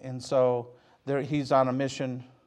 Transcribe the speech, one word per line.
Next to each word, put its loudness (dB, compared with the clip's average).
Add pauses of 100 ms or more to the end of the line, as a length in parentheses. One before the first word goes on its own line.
and -10
so 2 (360)
there, -2
he's -2
on 6
a -2
mission -4 (240)